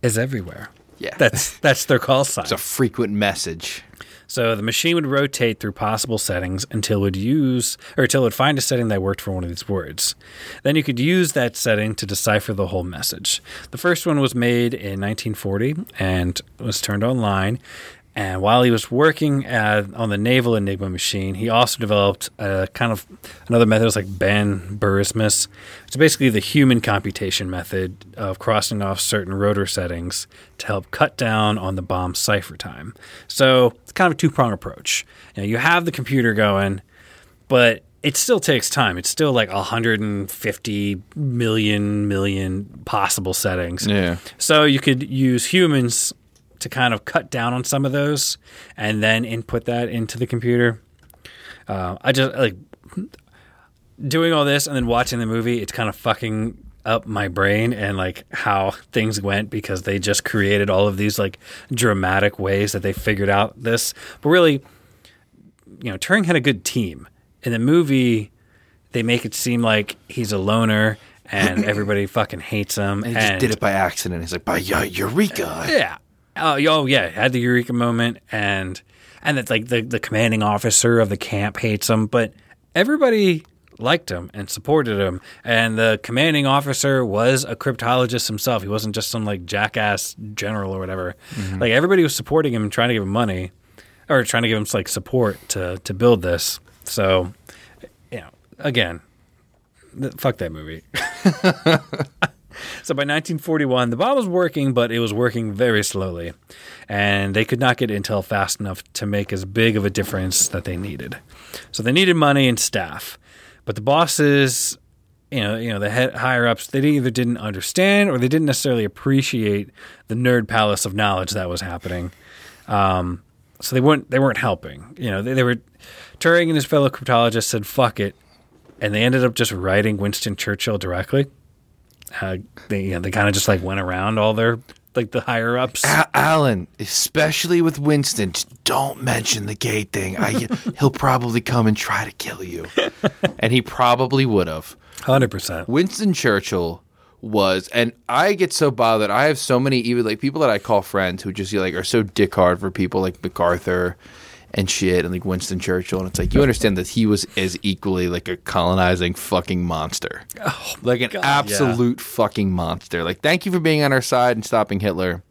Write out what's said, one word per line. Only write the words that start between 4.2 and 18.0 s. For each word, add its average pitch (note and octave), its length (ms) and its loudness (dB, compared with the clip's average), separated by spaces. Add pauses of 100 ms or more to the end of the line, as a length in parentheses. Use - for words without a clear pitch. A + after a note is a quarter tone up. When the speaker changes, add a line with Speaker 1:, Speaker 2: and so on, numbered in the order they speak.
Speaker 1:
So A#2 300 0
the G2+ 80 -6
machine E3 320 0
would D#3+ 100 0
rotate C3+ 540 0
through G#2 140 -4
possible A2 440 -2
settings F#2 540 -4
until G#2+ 280 -2
it - 20 2
would G2 140 0
use, B2+ 640 0 (200)
or C3+ 80 4
until C3+ 180 2
it - 20 4
would A2 80 2
find C#3 240 2
a C3 40 -2
setting B2 260 0
that G2+ 160 0
worked G2 180 -2
for G2+ 100 -8
one F#2 120 -4
of F2 60 -6
these E2+ 200 -12
words. D#2+ 460 -4 (480)
Then C#3+ 120 2
you D#3 60 4
could C3 180 -2
use F3 340 2
that B2 220 0
setting G#2+ 400 0
to - 120 -6
decipher G#2 460 0
the F#2+ 140 -2
whole F2+ 160 -2
message. E2+ 600 -6 (260)
The - 80 -12
first F3 300 0
one D3+ 120 2
was C3+ 140 2
made A#2+ 400 2
in G2 260 -8
nineteen G#2 360 -4
forty A2 400 -2 (240)
and F#2 420 0 (180)
was A2+ 220 -4
turned G#2 220 -2
online. A2 560 0 (560)